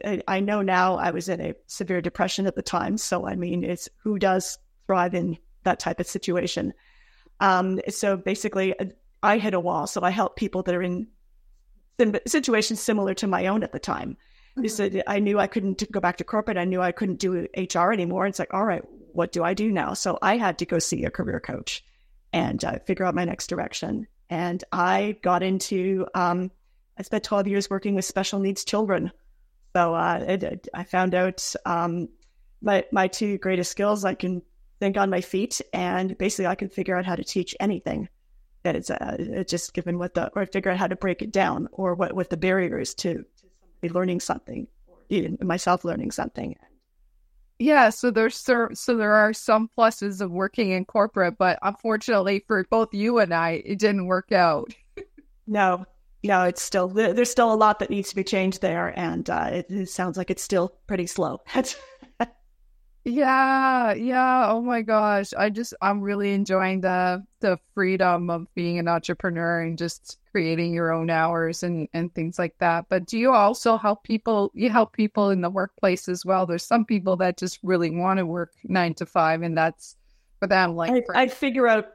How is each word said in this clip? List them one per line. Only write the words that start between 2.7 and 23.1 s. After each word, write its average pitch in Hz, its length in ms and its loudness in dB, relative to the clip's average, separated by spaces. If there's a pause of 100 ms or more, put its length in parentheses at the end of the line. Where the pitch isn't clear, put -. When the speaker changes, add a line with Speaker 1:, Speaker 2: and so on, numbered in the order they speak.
Speaker 1:
So, 185 280 -4
I 196 100 -4
mean, 175 280 -4
it's, 175 240 -6 (160)
who 208 160 -2
does 185 380 0 (280)
thrive 180 300 0
in 175 220 -2 (260)
that - 160 0
type 175 220 -4
of 180 60 -6
situation? 175 680 -4 (640)
Um, 190 480 2
so 196 300 0
basically, 190 600 -2
uh, 196 80 -4 (380)
I 208 140 4
hit 208 160 0
a 185 60 0
wall. 165 280 -2
So 175 140 -6
I 175 80 2
help 190 260 -2
people 190 280 -4
that 180 120 0
are 175 80 -2
in 180 240 -4 (880)
sim-, 214 300 4
situations 220 540 0
similar 202 320 0
to 202 140 -4
my 185 200 0
own 208 160 0
at - 80 -8
the - 80 -8
time. - 380 -6 (400)
Speaker 2:
Mm-hmm. 240 100 -2
Speaker 1:
So 208 400 -2
I 208 120 0
knew 208 200 2
I 202 80 2
couldn't 196 440 -4
go 196 100 -2
back 180 160 0
to 170 80 -8
corporate. 214 320 -2
I 175 80 0
knew 185 160 0
I 180 100 2
couldn't 190 280 -4
do 180 340 -2
H 185 240 -4
R 175 160 4
anymore. 185 340 0
It's 196 100 -4
like, - 160 -6
"All 190 120 0
right, 180 180 -2 (300)
what 170 180 0
do 170 120 -2
I 175 100 0
do 208 180 0
now?" 180 220 -2
So - 280 -2
I 208 160 2
had 202 220 0
to 170 60 -2
go 170 120 0
see - 280 -2
a - 40 -4
career - 300 -4
coach - 440 -10 (500)
and, - 300 -2
uh, - 220 -4
figure 190 200 -2
out 180 100 0